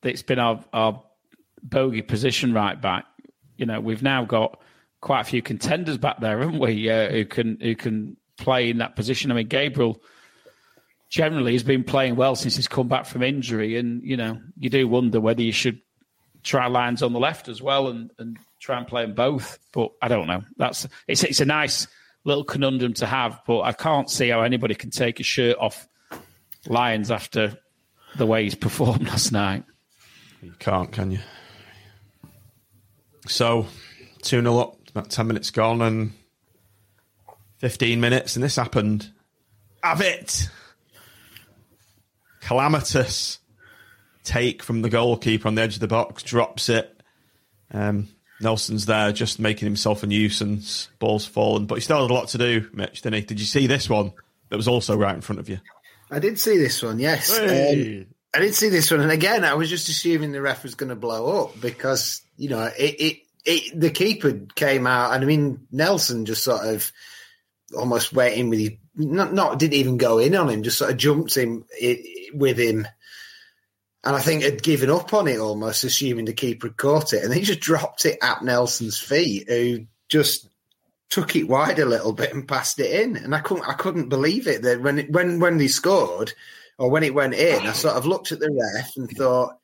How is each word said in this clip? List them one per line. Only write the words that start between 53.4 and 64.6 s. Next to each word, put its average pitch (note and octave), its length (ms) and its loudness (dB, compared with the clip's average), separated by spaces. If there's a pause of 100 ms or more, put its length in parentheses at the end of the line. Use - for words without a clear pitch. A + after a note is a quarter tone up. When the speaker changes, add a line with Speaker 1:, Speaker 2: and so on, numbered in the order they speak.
Speaker 2:
you G#2+ 60 -6
see C3+ 220 2
this B2+ 220 0
one G#2 240 0 (360)
that G#2+ 80 -4
was A2 100 0
also A#2 300 2
right G2 180 2
in - 60 -12
front G2 180 -8
of E2 100 -12
you? F#2 100 -8 (500)
Speaker 3:
I D3 100 -4
did G#3 200 -2
see G#3+ 180 4
this C3+ 260 2
one, A2+ 160 -4
yes. D#3 380 2
Speaker 2:
Hey! C#3 640 2
Speaker 3:
Um, F#2+ 40 -16 (280)
I C#3 60 2
did G3 160 2
see A3 140 4
this E3+ 200 4
one, D#3 120 4
and D#3 100 4
again, F#3 320 2
I D3+ 120 4
was D#3+ 140 0
just E3+ 200 -4
assuming D#3 420 0
the C#3 100 -6
ref C3+ 220 -2
was B2 120 -12
gonna B2+ 200 -6
blow A#2+ 480 -2
up - 160 -10
because, B2 600 -4 (160)
you C#3+ 120 -8
know, A2 140 -2 (140)
it, D3 220 0
it, D3+ 180 0 (280)
it, E3 340 0
the D#3 100 4
keeper D3 520 0 (140)
came C3+ 320 2